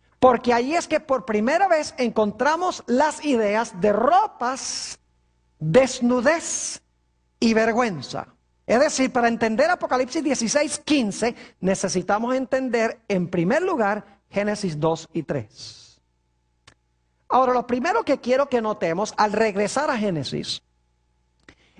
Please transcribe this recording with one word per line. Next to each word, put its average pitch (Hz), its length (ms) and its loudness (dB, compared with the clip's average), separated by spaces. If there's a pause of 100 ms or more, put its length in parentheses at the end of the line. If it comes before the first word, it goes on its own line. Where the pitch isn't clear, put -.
(180)
Porque 240 340 4
ahí 247 220 0
es 339 140 -2
que 311 120 0
por 269 240 -2
primera 262 440 2
vez 311 300 0
encontramos 254 880 0
las 285 380 2
ideas 226 560 0
de 208 120 2
ropas, 262 1080 0 (600)
desnudez 247 1200 0 (580)
y 226 140 2
vergüenza. 220 720 -2 (380)
Es 214 120 4
decir, 262 340 2
para 240 160 2
entender 233 420 0
Apocalipsis 294 520 -2
dieciséis 285 560 -2
quince, 233 560 0 (260)
necesitamos 196 760 -2
entender, 254 720 -2
en 180 200 0
primer 185 340 0
lugar, 220 580 -2 (100)
Génesis 202 480 -4
dos 160 340 -2
y 165 120 -6
tres. - 760 -12 (1300)
Ahora, 254 240 4
lo 247 140 0
primero 320 380 -2
que 285 160 0
quiero 262 280 0
que 247 140 0
notemos 208 540 -4
al 208 160 2
regresar 214 580 0
a 262 80 0
Génesis 160 640 -4 (1160)